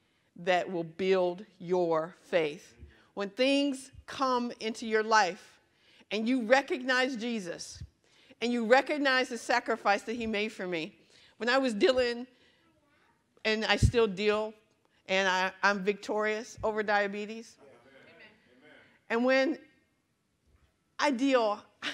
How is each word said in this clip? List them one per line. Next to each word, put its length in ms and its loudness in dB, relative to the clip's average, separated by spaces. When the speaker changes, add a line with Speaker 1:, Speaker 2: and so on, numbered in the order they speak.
Speaker 1:
that 340 0
will 140 -4
build 600 0
your 640 0
faith. 560 -4
When 160 -6
things 640 0
come 560 -2
into 240 -8
your 180 0
life 560 0
and 160 -4
you 180 0
recognize 720 2
Jesus 680 -8
and 100 -2
you 140 0
recognize 640 4
the 80 -8
sacrifice 680 0
that 100 -6
he 120 -6
made 280 -2
for 140 -8
me. 280 -6
When 120 -2
I 80 4
was 160 2
dealing, 540 0
and 200 0
I 100 2
still 320 4
deal, 460 0
and 200 2
I, 240 0
I'm 200 2
victorious 800 -4
over 200 -2
diabetes. 760 -4
Speaker 2:
Amen. 1120 -20
Speaker 1:
And 160 0
when 320 2
I 120 4
deal, 500 0
<laughs> 120 -20
I 100 -8